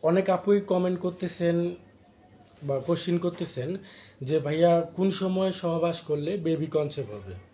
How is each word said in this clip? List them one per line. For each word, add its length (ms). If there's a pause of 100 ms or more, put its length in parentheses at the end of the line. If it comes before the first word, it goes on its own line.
অনেক 280
আপুই 300
কমেন্ট 400
করতেছেন 560 (1040)
বা 180
কোশ্চেন 380
করতেছেন 500 (540)
যে, 160
"ভাইয়া, 340 (240)
কোন 140
সময় 420
সহবাস 480
করলে 360
বেবি 300
কনসেপ্ট 440
হবে?" 240 (200)